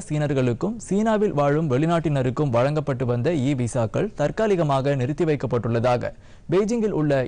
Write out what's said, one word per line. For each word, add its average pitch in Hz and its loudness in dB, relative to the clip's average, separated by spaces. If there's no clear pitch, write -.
சீனர்களுக்கும் 147 -2
சீனாவில் 214 0
வாழும் 147 2
வெளிநாட்டினருக்கும் 147 0
வழங்கப்பட்டு 139 0
வந்த 120 0
இ 143 2
விசாக்கள் 123 -2
தற்காலிகமாக 147 0
நிறுத்தி 147 0
வைக்கப்பட்டுள்ளதாக 120 0
பெய்ஜிங்கில் 214 0
உள்ள 143 2